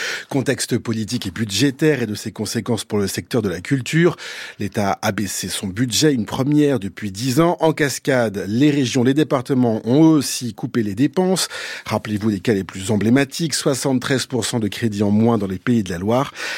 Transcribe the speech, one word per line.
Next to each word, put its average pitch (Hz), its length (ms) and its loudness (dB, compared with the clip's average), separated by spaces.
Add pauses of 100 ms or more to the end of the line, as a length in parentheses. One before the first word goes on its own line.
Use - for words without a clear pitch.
(280)
contexte 127 480 0
politique 110 500 -4
et 95 40 -6
budgétaire 123 720 0
et 113 40 0
de 107 80 -4
ses 101 160 -8
conséquences 107 540 -4
pour 107 140 -2
le 101 80 2
secteur 110 340 -2
de 104 80 0
la 87 140 -4
culture. 151 540 2 (420)
L'État 101 420 -2
a 107 120 0
baissé 98 360 -6
son - 180 -6
budget, 120 460 0
une 113 140 -2
première 143 520 2
depuis 98 320 -8
dix 120 300 0
ans. 170 200 4
En 156 120 4
cascade, 123 760 0
les 131 220 4
régions, 135 320 2
les 131 120 4
départements 127 720 2
ont 139 180 6
eux 160 140 8
aussi 120 340 -4
coupé 123 300 -2
les 104 120 -4
dépenses. 175 540 0 (380)
Rappelez-vous 107 420 -2
les 98 120 0
cas 117 120 2
les 95 120 0
plus 95 260 -8
emblématiques, 127 640 2
soixante-treize 131 720 0
pour 117 180 -2
cent 120 160 -2
de 104 80 0
crédits 104 340 -2
en 101 80 2
moins 113 280 4
dans 101 80 -2
les 95 120 -6
Pays 117 260 0
de 90 60 -6
la 85 80 -6
Loire. 113 340 -2 (260)